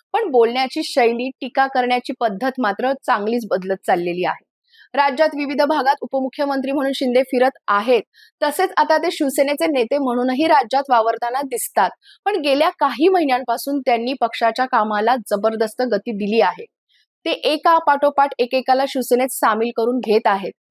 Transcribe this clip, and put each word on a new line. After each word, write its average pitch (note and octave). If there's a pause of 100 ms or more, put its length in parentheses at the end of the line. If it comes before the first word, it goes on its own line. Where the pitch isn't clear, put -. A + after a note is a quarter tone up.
(120)
पण G#4
बोलण्याची B3+
शैली, A#3+ (100)
टीका C4+
करण्याची B3
पद्धत A3+
मात्र A#3 (140)
चांगलीच A3+
बदलत F#3+
चाललेली F3
आहे. - (440)
राज्यात C#4+
विविध C#4+
भागात C#4+
उपमुख्यमंत्री C4+
म्हणून C#4
शिंदे B3+
फिरत B3+ (180)
आहेत, G#3+ (400)
तसेच F4
आता D4+
ते E4
शिवसेनेचे C#4+
नेते C#4+
म्हणूनही B3+
राज्यात C4+
वावरताना A#3
दिसतात. A3+ (340)
पण G4+
गेल्या D4
काही C#4
महिन्यांपासून C#4
त्यांनी A#3+
पक्षाच्या A#3
कामाला G#3+
जबरदस्त A3
गती A#3+
दिली G#3
आहे. F3+ (600)
ते E4
एका D#4+
पाठोपाठ C#4+
एकेकाला C4
शिवसेनेत B3+
सामील A3+
करून A#3+
घेत G#3+
आहेत. G3 (180)